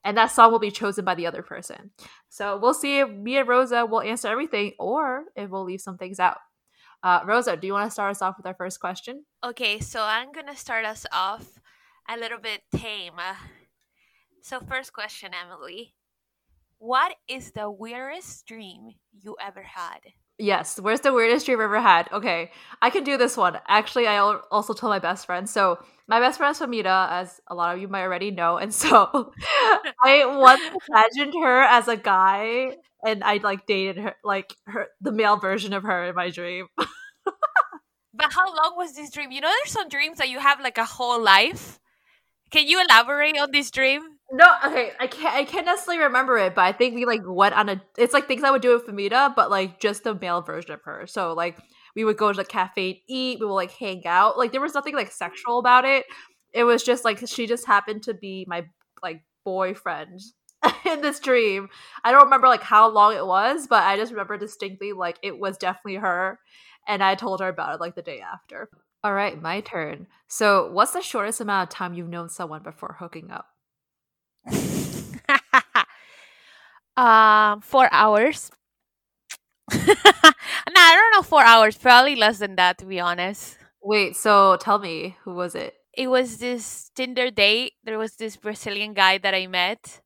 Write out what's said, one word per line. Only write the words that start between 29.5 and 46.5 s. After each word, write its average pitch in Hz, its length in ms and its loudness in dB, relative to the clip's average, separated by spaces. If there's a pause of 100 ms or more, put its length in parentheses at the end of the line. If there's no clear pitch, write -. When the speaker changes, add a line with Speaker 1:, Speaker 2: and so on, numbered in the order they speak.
Speaker 1:
<laughs> 349 340 0
I 277 220 6
once 269 360 8 (200)
Speaker 2:
<laughs> - 80 -20
Speaker 1:
imagined 240 440 2 (100)
her 254 180 4
as 233 260 4
a 233 100 -2
guy, 208 800 0 (280)
and 214 180 -2
I, 208 140 0
like, 196 300 -4
dated 190 300 -4
her, 208 260 -10
like, 196 320 -6 (100)
her, 202 220 -10 (120)
the 208 120 -6
male 214 260 2
version 190 360 -4
of 196 100 -6
her 180 220 -4
in 175 100 -8
my 180 160 -4
dream. 175 360 -12 (100)
<laughs> - 100 -4 (1200)
Speaker 2:
But 285 220 -2
how 370 140 0
long 330 280 -2
was 339 200 -10
this 294 160 -18
dream? 285 200 -12
You 269 80 -12
know, 302 80 -4
there's 466 240 -2
some 392 160 -6
dreams 294 300 -6
that 262 100 -4
you 254 120 -8
have, 277 200 2
like, 254 180 -6
a 226 60 -2
whole 240 400 -4
life. 208 560 2 (720)
Can 302 160 0
you 359 140 2
elaborate 285 580 2
on 285 120 -2
this 269 200 -2
dream? 269 300 -2 (300)
Speaker 1:
No, 294 140 8 (200)
okay, 262 340 -2
I 254 80 -4
can't, 311 260 -4
I 277 120 0
can't 339 200 -6
necessarily 349 380 -2
remember 254 340 2
it, 185 160 0